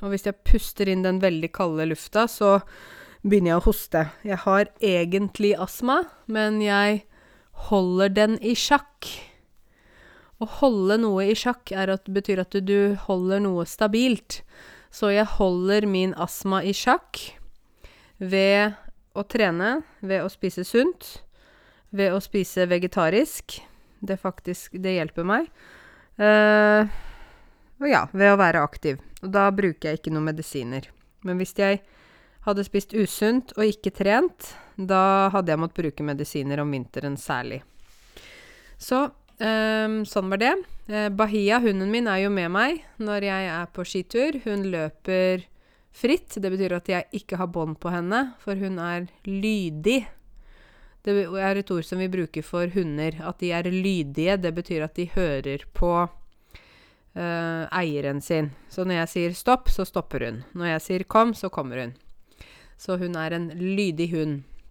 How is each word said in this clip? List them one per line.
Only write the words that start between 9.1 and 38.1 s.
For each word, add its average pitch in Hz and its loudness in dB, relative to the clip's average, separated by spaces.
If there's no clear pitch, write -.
Å 220 -4
holde 208 4
noe 196 2
i 220 2
sjakk - -4
er 190 0
at, 190 -6
betyr 196 0
at - -10
du, 196 0
du 202 2
holder 190 0
noe 180 0
stabilt. 226 0
Så 208 0
jeg 214 4
holder 196 2
min 185 2
astma 190 -2
i 190 -2
sjakk - -2
ved 196 2
å 202 -4
trene, 208 0
ved 190 -2
å 190 -4
spise 180 -6
sunt, 277 0
ved 196 2
å 196 -2
spise 185 -2
vegetarisk. 180 0
Det 196 -4
faktisk, - -10
det 185 0
hjelper 170 -4
meg. 247 0
Eh, 214 6
og 294 2
ja, 170 4
ved 202 6
å 202 6
være 165 4
aktiv. 143 -4
Og 190 -6
da 202 4
bruker 175 -2
jeg 156 -4
ikke 156 -6
noen 156 0
medisiner. 135 -8
Men 185 -2
hvis 185 -6
jeg 196 2
hadde 202 0
spist - -4
usunt 220 0
og 214 2
ikke 202 -4
trent, 220 0
da 190 4
hadde 180 0
jeg 151 2
måttet 165 -4
bruke 147 -4
medisiner 143 -4
om 147 -2
vinteren 135 -6
særlig. 123 -6